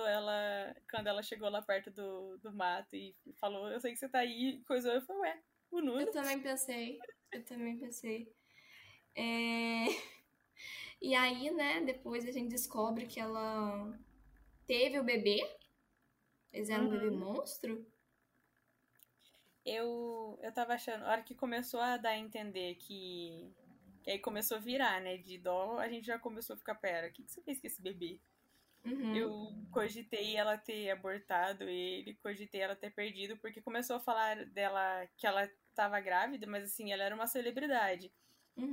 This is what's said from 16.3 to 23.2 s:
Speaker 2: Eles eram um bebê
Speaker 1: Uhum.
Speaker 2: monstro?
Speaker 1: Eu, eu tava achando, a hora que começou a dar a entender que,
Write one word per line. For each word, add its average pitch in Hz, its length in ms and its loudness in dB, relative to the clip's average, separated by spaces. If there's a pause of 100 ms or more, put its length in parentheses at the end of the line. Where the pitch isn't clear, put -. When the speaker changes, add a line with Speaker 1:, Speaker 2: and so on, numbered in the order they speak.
Speaker 2:
Eles 214 160 -4
eram 214 160 4
um 220 40 4
bebê 214 200 2
Speaker 1:
Uhum. 196 100 0
Speaker 2:
monstro? 226 680 -4 (1800)
Speaker 1:
Eu, 233 760 -2
eu 220 120 -6
tava 240 220 2
achando, 233 280 -2
a 202 80 4
hora 233 120 6
que - 120 -12
começou 240 460 0
a 247 160 6
dar 226 140 2
a 220 60 4
entender 208 580 -4
que, 180 800 -8 (480)